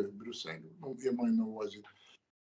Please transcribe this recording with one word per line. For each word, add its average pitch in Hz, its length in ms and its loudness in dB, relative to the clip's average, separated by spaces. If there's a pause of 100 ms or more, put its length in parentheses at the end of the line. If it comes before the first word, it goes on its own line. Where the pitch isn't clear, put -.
(140)
Брюсселю. 82 580 -8 (100)
Ну, 139 180 -6
я 196 120 2
маю 233 220 4
на 226 120 6
увазі 208 380 -4 (600)